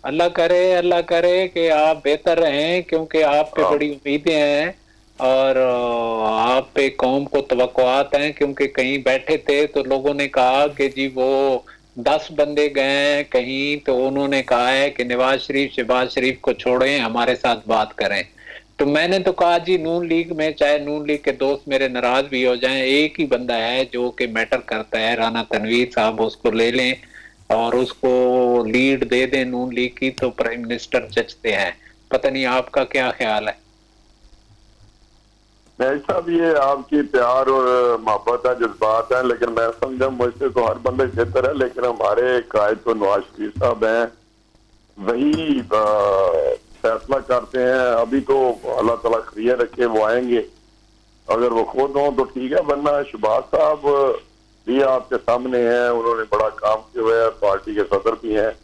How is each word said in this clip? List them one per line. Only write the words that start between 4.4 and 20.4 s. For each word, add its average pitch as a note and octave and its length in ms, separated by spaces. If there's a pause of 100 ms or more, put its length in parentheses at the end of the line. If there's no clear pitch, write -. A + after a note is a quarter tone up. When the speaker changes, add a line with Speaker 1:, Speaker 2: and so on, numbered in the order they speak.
Speaker 1:
हैं D3 380 (420)
और, C3 360
अ, A#2 1000
आप C3 180
पे C#3 140
कौम C3+ 360
को C#3 160
तवक्कुआत B2+ 760
हैं, D3 180
क्योंकि C#3 340
कहीं C3+ 360
बैठे C3 360
थे D3 280
तो C#3+ 160
लोगों C3+ 320
ने C#3 140
कहा C3 380
कि C#3+ 220
जी C3+ 200
वो C3 560 (340)
दस C#3+ 340
बंदे D3 360
गए C#3 140
हैं C#3+ 420
कहीं, C3+ 540
तो C3+ 180
उन्होंने C3+ 460
कहा B2 260
है C#3 220
कि B2 140
नवाज B2+ 340
शरीफ, C#3 340
शहबाज B2+ 360
शरीफ C3 340
को C3 100
छोड़ें, C3 460
हमारे A#2+ 360
साथ A#2+ 220 (120)
बात A2 240
करें। G2+ 360 (500)
तो C#3+ 80
मैंने E3 320
तो F#3 140
कहा, F3 260
"जी F3 200
नून E3+ 280
लीग E3 260
में, D#3 220